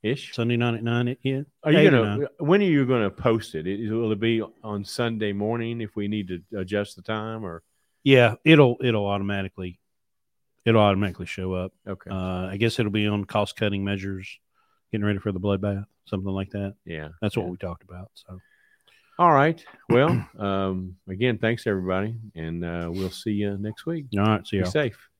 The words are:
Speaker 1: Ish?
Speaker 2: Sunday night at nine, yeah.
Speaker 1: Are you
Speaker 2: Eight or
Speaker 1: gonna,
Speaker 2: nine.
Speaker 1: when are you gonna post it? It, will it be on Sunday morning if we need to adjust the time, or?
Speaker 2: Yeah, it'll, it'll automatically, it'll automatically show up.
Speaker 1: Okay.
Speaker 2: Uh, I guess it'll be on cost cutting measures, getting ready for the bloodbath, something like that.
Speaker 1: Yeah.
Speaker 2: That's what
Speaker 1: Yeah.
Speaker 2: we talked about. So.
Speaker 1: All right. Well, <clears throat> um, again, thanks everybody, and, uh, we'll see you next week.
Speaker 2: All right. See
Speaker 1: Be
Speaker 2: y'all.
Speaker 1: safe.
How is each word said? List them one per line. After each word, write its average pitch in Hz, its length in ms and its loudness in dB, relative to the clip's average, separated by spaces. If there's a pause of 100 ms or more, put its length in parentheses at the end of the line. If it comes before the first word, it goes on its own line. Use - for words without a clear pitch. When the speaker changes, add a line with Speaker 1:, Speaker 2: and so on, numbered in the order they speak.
Speaker 1:
Ish? 117 320 -4
Speaker 2:
Sunday 120 240 0
night 120 160 0
at 113 100 -6
nine, 120 380 0
yeah. 135 200 -2 (220)
Speaker 1:
Are 151 80 2
you 151 60 8
Speaker 2:
Eight 156 160 8
or 123 100 6
Speaker 1:
gonna, 104 140 -2
Speaker 2:
nine. 143 100 -2 (120)
Speaker 1:
when 175 220 4
are 202 40 2
you 143 220 4
gonna 113 240 2
post 113 420 0
it? 80 140 -6
It, 104 240 -4
will 113 200 0
it 101 80 -2
be 113 220 2 (220)
on 104 200 -6
Sunday 110 500 -4
morning 117 480 -4
if 107 140 -10
we 104 120 -4
need 104 220 -4
to 90 120 -8 (160)
adjust 98 380 -4
the 92 80 -20
time, 110 420 -8
or? 82 160 -10 (420)
Speaker 2:
Yeah, 123 400 6
it'll, 147 400 8
it'll 110 220 2
automatically, 98 760 -4 (840)
it'll 113 160 6
automatically 98 460 2
show 92 260 -6
up. 92 200 -6 (140)
Speaker 1:
Okay. 95 220 -12
Speaker 2:
Uh, 92 380 -6
I 98 100 -10
guess 113 220 2
it'll 104 120 0
be 104 140 0
on 104 200 0
cost 104 300 -2
cutting 101 280 -2
measures, 98 560 -8 (520)
getting 104 140 -2
ready 101 140 0
for 104 120 -4
the 92 80 -4
bloodbath, 101 460 -2 (200)
something 98 280 -6
like 95 180 -4
that. 98 220 -8 (120)
Speaker 1:
Yeah. 78 240 -10 (120)
Speaker 2:
That's 107 160 -2
what 107 80 -2
Speaker 1:
Yeah. 90 60 -8
Speaker 2:
we 90 60 -10
talked 85 260 -12
about. 90 320 -18
So. 92 240 -20 (800)
Speaker 1:
All 170 140 8
right. 151 320 4 (240)
Well, 123 440 4
<clears throat> - 40 -20
um, 95 580 -2 (140)
again, 107 300 -2
thanks 113 260 -2
everybody, 95 500 -2 (200)
and, 82 280 -6
uh, 85 300 -6
we'll 92 160 -4
see - 220 -8
you 101 260 -2
next 107 300 -8
week. 160 180 -6 (100)
Speaker 2:
All 101 80 2
right. 107 240 -2
See 101 100 -6
Speaker 1:
Be 95 40 0
Speaker 2:
y'all. 90 100 -2
Speaker 1:
safe. 139 380 -4 (100)